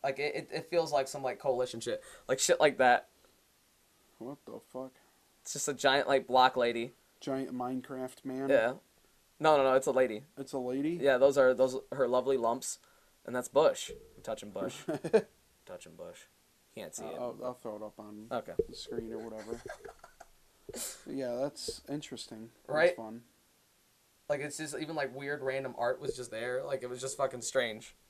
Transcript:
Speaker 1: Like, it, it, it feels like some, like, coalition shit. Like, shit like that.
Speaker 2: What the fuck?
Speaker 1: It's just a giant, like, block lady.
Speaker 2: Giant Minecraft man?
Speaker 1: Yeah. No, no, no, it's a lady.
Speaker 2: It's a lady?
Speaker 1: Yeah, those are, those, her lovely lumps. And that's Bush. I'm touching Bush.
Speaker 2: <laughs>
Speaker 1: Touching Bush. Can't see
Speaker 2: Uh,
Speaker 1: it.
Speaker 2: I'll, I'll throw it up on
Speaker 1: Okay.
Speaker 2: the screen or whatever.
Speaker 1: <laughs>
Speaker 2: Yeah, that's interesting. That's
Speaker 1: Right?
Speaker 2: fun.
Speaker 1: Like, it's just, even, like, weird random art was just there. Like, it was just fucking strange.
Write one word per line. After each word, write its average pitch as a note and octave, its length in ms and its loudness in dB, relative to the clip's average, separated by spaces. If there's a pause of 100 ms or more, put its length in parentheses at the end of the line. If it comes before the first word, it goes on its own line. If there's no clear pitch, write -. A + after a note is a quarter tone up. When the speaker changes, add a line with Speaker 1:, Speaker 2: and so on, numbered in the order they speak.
Speaker 1:
Like, C#3 160 -2
it, C#3+ 160 -2
it, E3 180 -6
it E3 180 -8
feels D#3+ 220 2
like C3+ 160 2
some, C#3 140 -8
like, B2+ 160 -4
coalition B2 420 0
shit. - 220 -4 (260)
Like, C3+ 120 2
shit - 200 4
like D3 180 6
that. B2+ 300 6 (1080)
Speaker 2:
What C3+ 260 -12
the A2+ 140 -14 (140)
fuck? B2+ 200 -10 (500)
Speaker 1:
It's - 120 -12
just - 140 -2
a C#3+ 60 -2
giant, C3+ 340 4
like, C3+ 180 2
block B2+ 320 6
lady. A#2 340 0 (280)
Speaker 2:
Giant C3+ 360 -4
Minecraft B2+ 680 -6
man? C3 260 -4
Speaker 1:
Yeah. B2 220 6 (640)
No, D#3 180 6
no, C#3 60 6
no, C3 120 6
it's C3+ 120 4
a C3+ 60 2
lady. B2 320 2 (120)
Speaker 2:
It's C3+ 160 -12
a C#3 60 -4
lady? C#3 420 -2
Speaker 1:
Yeah, C3 160 6
those C#3 220 6
are, B2+ 160 8
those, C3 240 2 (140)
her C3+ 160 2
lovely B2+ 280 2
lumps. A#2+ 440 -2 (440)
And A#2 100 -8
that's B2 140 -4
Bush. - 420 2 (260)
I'm - 60 -20
touching G#2+ 280 -10
Bush. G2 240 -6 (480)
Speaker 2:
<laughs> - 440 -20
Speaker 1:
Touching F2 300 -16
Bush. F2 220 -14 (560)
Can't F#2 200 -14
see - 100 -12
Speaker 2:
Uh, A2 40 -10
Speaker 1:
it. - 100 -10
Speaker 2:
I'll, A#2+ 260 -8
I'll B2 100 -6
throw A2 220 -10
it G#2+ 60 -10
up G#2+ 160 -12
on G#2 340 -16
Speaker 1:
Okay. A#2 200 -6 (160)
Speaker 2:
the - 60 -16
screen - 380 -10
or - 60 -8
whatever. A2 460 -10
Speaker 1:
<laughs> - 60 -12 (1400)
Speaker 2:
Yeah, B2+ 300 -4
that's - 520 -6
interesting. A#2 640 -10 (160)
That's D3 100 -4
Speaker 1:
Right? F3 200 4
Speaker 2:
fun. A2+ 260 -12 (1080)
Speaker 1:
Like, C#3+ 120 0
it's C#3+ 180 -8
just, D3 200 -8
even, D#3 160 -6
like, C3+ 200 -4
weird C#3 280 -6
random C3 340 -2
art A#2+ 240 0
was C#3 160 -6
just B2 140 -10
there. B2 340 -4
Like, C3+ 180 -4
it B2 60 -8
was B2 120 -8
just C3 160 -6
fucking C3 260 -2
strange. A#2 540 -2 (140)